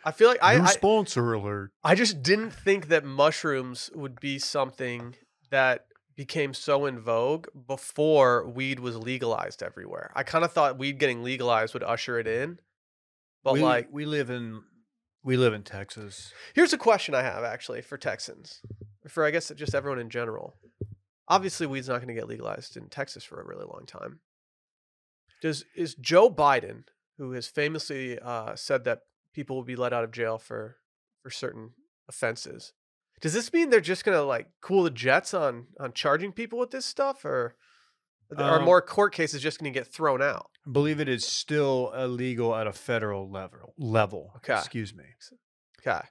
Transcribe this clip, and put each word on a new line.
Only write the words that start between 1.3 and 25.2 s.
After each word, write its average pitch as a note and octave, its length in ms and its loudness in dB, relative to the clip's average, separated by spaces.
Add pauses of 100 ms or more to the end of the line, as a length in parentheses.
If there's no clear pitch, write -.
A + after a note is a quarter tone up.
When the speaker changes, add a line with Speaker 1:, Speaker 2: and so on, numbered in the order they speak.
Speaker 2:
alert. G2+ 380 -6 (100)
Speaker 1:
I D#3 140 6
just G#3 260 0
didn't G#3 300 2
think G3 360 0
that D#3 160 4
mushrooms C#3 920 0
would C3+ 260 -10
be C#3 180 -6
something B2+ 800 -4 (340)
that C3 360 2 (300)
became C#3 380 -4
so C#3+ 320 0
in B2+ 120 -4
vogue A#2+ 480 0 (200)
before C3+ 840 4
weed C3 320 -4
was B2 160 -6
legalized A#2 680 -4
everywhere. F#2 540 -10
I C#3 80 -2
kinda E3 240 2
thought C#3 300 2
weed C#3 200 -4
getting B2+ 240 0
legalized A#2+ 520 0
would A#2 100 -6
usher A#2 340 -2
it A2+ 80 -4
in. C3 320 -4 (840)
But C3+ 100 4
Speaker 2:
We, C#3+ 80 4
Speaker 1:
like B2 300 4
Speaker 2:
we D3 120 -8
live D3 260 -2
in, A#2 320 -8 (600)
we C3 140 2
live B2 160 6
in G#2 100 -6
Texas. G2 720 -14 (220)
Speaker 1:
Here's F4 180 8
a D4 60 0
question G3+ 360 4
I B2+ 80 4
have A#2 220 -4
actually A#2 380 -8
for - 140 -14
Texans, - 640 -8 (460)
for D#3 180 -2
I D3+ 60 4
guess D#3+ 240 -4
just C#3+ 220 -4
everyone C3+ 240 -4
in A#2 100 -10
general. A#2 460 -8 (720)
Obviously, F#3 400 2
weed's C3+ 200 -6
not B2 120 -4
gonna A#2+ 140 -12
get A2+ 120 -8
legalized A2+ 500 -10
in A2+ 120 -16
Texas - 340 -10
for - 180 -18
a - 60 -16
really - 180 -14
long - 220 -18
time. - 320 -16 (1200)